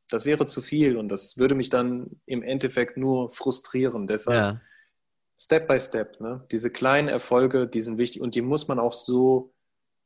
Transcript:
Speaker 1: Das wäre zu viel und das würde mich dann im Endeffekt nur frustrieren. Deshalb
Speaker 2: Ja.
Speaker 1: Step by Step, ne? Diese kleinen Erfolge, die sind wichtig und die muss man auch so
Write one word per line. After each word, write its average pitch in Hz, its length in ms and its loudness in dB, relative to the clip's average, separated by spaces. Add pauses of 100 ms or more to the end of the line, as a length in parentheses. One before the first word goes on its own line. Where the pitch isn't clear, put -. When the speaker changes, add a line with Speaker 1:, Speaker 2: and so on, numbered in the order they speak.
Speaker 1:
Das 113 160 -4
wäre 147 220 2
zu - 160 -2
viel 147 340 2
und 107 120 -4
das 101 300 -6
würde 135 160 4
mich 131 160 -2
dann 123 560 -2
im 123 160 -4
Endeffekt 127 540 -2
nur 131 340 0
frustrieren. 120 760 -2
Deshalb 110 300 0
Speaker 2:
Ja. 107 240 2 (760)
Speaker 1:
Step 160 300 0
by 135 140 4
Step, - 400 -6
ne? 123 320 -10
Diese 117 180 -2
kleinen 139 380 2
Erfolge, 127 580 2
die 117 140 -4
sind 113 180 -4
wichtig 120 240 -2
und 120 140 -4
die 120 60 0
muss 147 260 -2
man 131 100 -2
auch 120 140 0
so 127 600 2 (540)